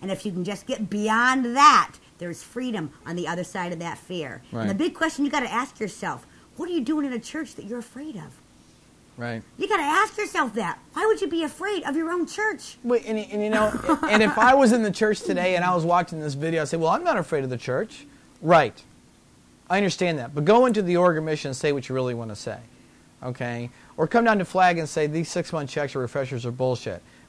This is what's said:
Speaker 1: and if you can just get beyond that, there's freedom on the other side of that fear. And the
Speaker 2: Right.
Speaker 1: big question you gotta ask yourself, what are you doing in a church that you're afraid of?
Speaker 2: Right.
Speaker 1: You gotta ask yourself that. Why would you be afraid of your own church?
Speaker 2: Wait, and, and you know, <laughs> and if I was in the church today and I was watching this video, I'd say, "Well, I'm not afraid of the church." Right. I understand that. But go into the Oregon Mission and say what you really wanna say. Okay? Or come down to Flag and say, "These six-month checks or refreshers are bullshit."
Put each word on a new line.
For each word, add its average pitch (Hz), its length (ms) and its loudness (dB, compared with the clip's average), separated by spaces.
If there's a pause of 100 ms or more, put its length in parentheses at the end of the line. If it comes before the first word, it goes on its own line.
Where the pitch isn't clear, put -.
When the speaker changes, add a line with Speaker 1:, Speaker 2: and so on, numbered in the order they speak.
Speaker 1:
and 190 80 -8
if 190 160 -6
you 214 60 -6
can 175 120 -4
just 196 220 -8
get 220 240 -6
beyond 240 640 2
that, 262 380 6 (240)
there's 175 240 -10
freedom 220 480 -8 (160)
on 170 100 -8
the 175 120 -4
other 175 160 -4
side 180 280 -6
of 175 60 -8
that 170 220 -8
fear. 156 420 -8 (100)
And 117 100 -4
the 110 80 0
Speaker 2:
Right. 196 100 -2
Speaker 1:
big 320 160 -2
question - 300 -2
you 269 40 0
gotta 254 240 -2
ask 247 260 -6
yourself, 170 460 -8 (300)
what 339 160 -8
are - 20 -4
you 330 80 -2
doing 294 240 -2
in 262 80 -4
a 233 60 -6
church 294 340 -10
that - 120 -14
you're 226 120 -10
afraid 254 380 -14
of? 147 180 -16 (840)
Speaker 2:
Right. 117 240 -6 (160)
Speaker 1:
You 392 100 -4
gotta 392 140 0
ask 349 340 0
yourself 320 400 -4
that. 185 220 -4 (160)
Why 370 140 0
would 440 140 2
you 381 60 0
be 330 160 -2
afraid 359 420 -4
of 277 100 -2
your 330 160 -2
own 349 160 -2
church? - 560 -6
Speaker 2:
Wait, 240 240 0
and, 220 100 -2
and 208 260 -4
you 214 60 0
know, 214 220 2 (300)
<laughs> 320 100 0
and 214 100 6
if 202 160 2
I 240 160 8
was 269 180 8
in 233 120 4
the 208 80 0
church 208 300 0
today 180 340 0
and 175 100 2
I 185 80 4
was 170 120 2
watching 175 340 2
this 151 160 -6
video, 160 260 0
I'd 147 60 -2
say, 165 100 -2
"Well, 165 140 2
I'm 277 120 0
not 320 140 2
afraid 156 260 -2
of 131 60 -4
the 127 80 -4
church." 139 480 -4 (380)
Right. 160 360 6 (920)
I 185 60 4
understand 180 420 0
that. 123 160 -10
But 151 100 -2
go 233 220 8
into 214 160 2
the 175 140 2
Oregon 170 280 4
Mission 156 240 -4
and 131 80 -6
say 151 140 0
what 139 180 -4
you 127 60 -4
really 127 180 -2
wanna 113 220 -8
say. 104 240 -10 (640)
Okay? 120 480 -6 (260)
Or 160 100 2
come 233 180 4
down 220 120 6
to 185 80 -2
Flag 180 320 4
and 156 100 -2
say, 151 200 0
"These 156 220 -4
six-month 160 420 -4
checks 143 240 -4
or 139 40 -2
refreshers 127 460 -4
are 120 60 -4
bullshit." 123 500 -2 (280)